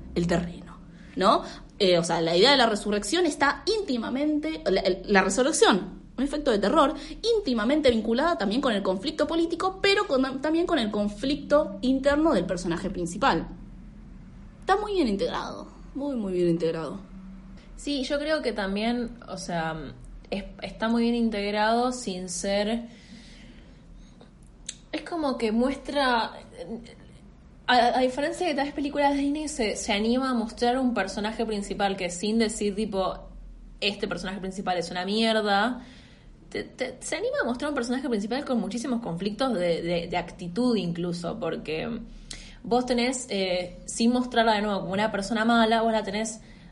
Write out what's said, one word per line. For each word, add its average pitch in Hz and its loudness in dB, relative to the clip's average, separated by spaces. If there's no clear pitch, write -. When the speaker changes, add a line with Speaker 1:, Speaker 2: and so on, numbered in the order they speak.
Speaker 1:
el 175 2
terreno, - -2
¿no? 240 4
Eh, 180 6
o 170 2
sea, 170 0
la 165 2
idea 226 8
de 277 6
la 233 6
resurrección 208 0
está 277 2
íntimamente... 294 -2
la, 185 4
la 190 6
resurrección, 247 4
un 254 0
efecto 285 0
de 202 4
terror, 269 4
íntimamente 262 2
vinculada 233 2
también 226 0
con 254 2
el 196 0
conflicto 196 0
político, 339 0
pero 403 4
con, 262 0
también 320 2
con 349 2
el 214 0
conflicto 208 0
interno 285 4
del 175 2
personaje 175 -2
principal. 180 0
Está 392 4
muy 415 -4
bien 330 4
integrado, 196 -2
muy, 277 -4
muy 196 -2
bien 175 4
integrado. 165 -2
Speaker 2:
Sí, 285 -4
yo 285 -2
creo 302 0
que 233 0
también, 214 -2
o 190 -8
sea, 165 -4
es-, 196 -4
está 214 -4
muy 233 2
bien 233 2
integrado 220 2
sin 185 -6
ser... 208 0
Es 311 -6
como 294 -2
que 220 0
muestra... 254 2
a, 254 6
a 240 6
diferencia 294 0
de 302 2
tales 277 -2
películas 285 2
de 277 2
Disney, 294 0
se, 220 -2
se - -2
anima 233 2
a 254 0
mostrar 240 0
un 247 2
personaje 208 -2
principal 196 -2
que 185 -4
sin 214 0
decir, 214 0
tipo, 196 -2
"Este - -2
personaje 190 -6
principal 185 -4
es 170 -4
una 185 -4
mierda", 220 2
te, - -6
te, - -8
se - -4
anima 480 -2
a 294 0
mostrar 247 -2
un 285 -4
personaje 254 -2
principal 233 -2
con 247 0
muchísimos 233 -2
conflictos 208 -2
de, 175 0
de, 170 -2
de 175 -4
actitud 180 0
incluso, 170 -2
porque 160 -4
vos 247 2
tenés, 247 0
eh, 180 -2
sin 233 2
mostrarla 226 4
de 202 2
nuevo 202 -2
como 170 -6
una 214 0
persona 214 -2
mala, 226 6
vos 226 2
la 220 2
tenés, 208 -4